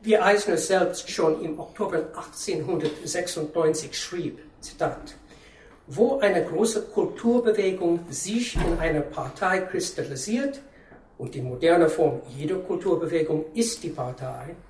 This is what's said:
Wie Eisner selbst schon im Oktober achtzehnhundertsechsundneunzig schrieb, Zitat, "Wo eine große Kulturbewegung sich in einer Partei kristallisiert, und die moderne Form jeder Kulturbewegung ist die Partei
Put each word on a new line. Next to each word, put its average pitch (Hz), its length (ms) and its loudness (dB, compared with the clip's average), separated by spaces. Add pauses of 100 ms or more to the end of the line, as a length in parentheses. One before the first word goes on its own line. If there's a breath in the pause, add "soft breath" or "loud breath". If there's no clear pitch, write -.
Wie 214 160 4
Eisner 202 400 4
selbst - 520 2
schon 160 340 2
im 151 160 -6
Oktober 175 560 -4
achtzehnhundertsechsundneunzig 160 1800 -2
schrieb, - 420 -6 (200)
Zitat, - 560 -6 (720 loud breath)
"Wo 240 320 4
eine 185 260 4
große 208 380 0
Kulturbewegung 190 1300 2
sich 220 460 -2
in 165 240 2
einer 156 220 0
Partei 185 600 -2
kristallisiert, 185 1000 -4 (560 loud breath)
und - 160 -10
die 135 80 -6
moderne 156 480 4
Form 151 380 2
jeder 151 300 -4
Kulturbewegung 165 880 0 (100)
ist 226 260 -2
die 151 80 -6
Partei 127 680 -8 (140)